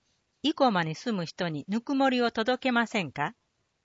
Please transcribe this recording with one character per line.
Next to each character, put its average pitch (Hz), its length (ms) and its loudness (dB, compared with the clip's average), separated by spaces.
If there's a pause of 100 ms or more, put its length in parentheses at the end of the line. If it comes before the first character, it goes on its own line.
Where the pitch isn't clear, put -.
(440)
生 294 100 2
駒 202 300 4
に 156 100 -4
住 226 220 -4
む 170 100 -4
人 175 220 -4
に 151 180 -6
ぬ 220 140 -2
く 277 160 -4
も 269 120 4
り 247 140 2
を 233 80 2
届 226 380 -2
け 254 40 2
ま 233 140 2
せ 208 160 -2
ん 139 80 -6
か？ 151 240 -4 (500)